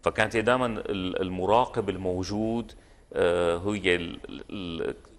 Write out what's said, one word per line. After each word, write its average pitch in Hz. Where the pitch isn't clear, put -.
فكانت 107
هي 113
دائمًا 123
ال-، 101
المراقب 98
الموجود، 95
آه، 87
هي 92
ال-، 85
ال-، 87